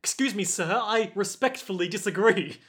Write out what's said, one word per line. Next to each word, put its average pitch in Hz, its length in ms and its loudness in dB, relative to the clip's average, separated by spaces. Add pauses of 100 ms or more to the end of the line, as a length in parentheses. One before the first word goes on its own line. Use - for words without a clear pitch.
"Excuse 262 340 -2
me, 202 80 -2
sir, 185 400 0
I 220 320 0
respectfully 196 720 -2
disagree." 185 680 2 (120)